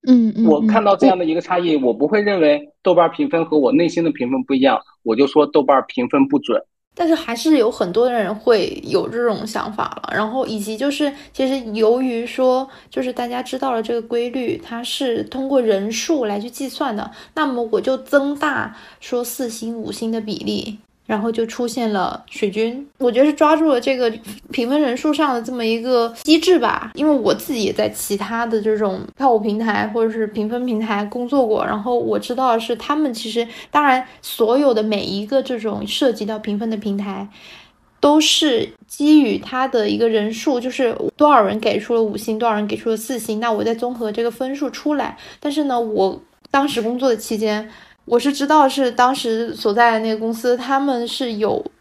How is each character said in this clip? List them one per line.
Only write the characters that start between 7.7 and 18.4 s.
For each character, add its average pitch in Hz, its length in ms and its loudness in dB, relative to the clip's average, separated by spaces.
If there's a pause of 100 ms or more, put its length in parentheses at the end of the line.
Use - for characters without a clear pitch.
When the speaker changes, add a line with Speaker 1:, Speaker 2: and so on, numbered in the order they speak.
Speaker 1:
很 190 220 -2
多 240 180 2
人 214 220 -2
会 214 500 0
有 - 240 0
这 233 160 -4
种 220 220 0
想 220 260 -6
法 208 120 -4 (180)
了， - 120 -8
然 214 160 -2
后 262 180 -2
以 220 120 -6
及 208 160 -6
就 269 140 -2
是， 285 240 -2 (180)
其 262 160 -2
实 269 100 -2 (160)
由 226 280 2
于 240 240 -2
说， 254 420 0 (220)
就 269 140 -6
是 254 100 -4
大 247 140 -4
家 247 140 -6
知 262 160 -8
道 262 140 -2
了 226 100 -2
这 226 120 -4
个 233 80 -2
规 240 300 -4
律， 247 340 -4
它 233 180 -10
是 240 420 -4
通 269 220 -6
过 269 140 2
人 208 300 0
数 247 340 -2
来 202 140 -2
去 233 100 -10
计 269 180 -10
算 254 260 -6
的， - 180 -8 (240)
那 311 100 0
么 247 160 -2 (100)
我 208 80 2
就 262 160 0
增 277 400 0
大 269 400 -4 (240)